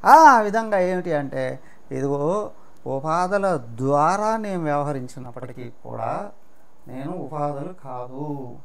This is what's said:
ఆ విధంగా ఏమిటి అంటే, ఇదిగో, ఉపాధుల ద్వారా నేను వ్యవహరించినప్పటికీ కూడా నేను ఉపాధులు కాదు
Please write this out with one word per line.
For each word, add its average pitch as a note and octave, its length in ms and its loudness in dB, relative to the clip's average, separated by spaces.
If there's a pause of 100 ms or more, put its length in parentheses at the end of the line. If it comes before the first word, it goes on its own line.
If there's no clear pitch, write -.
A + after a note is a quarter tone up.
ఆ C#4 340 10
విధంగా G#3+ 400 0
ఏమిటి F3+ 340 0
అంటే, C3+ 460 -2 (320)
ఇదిగో, C#3+ 600 -2 (360)
ఉపాధుల F3 600 0 (280)
ద్వారా D#3+ 600 2
నేను G3 260 -4
వ్యవహరించినప్పటికీ B2+ 1040 -4 (160)
కూడా A#2+ 480 -6 (560)
నేను C3 240 -10
ఉపాధులు D3 640 -6 (100)
కాదు C3 800 -10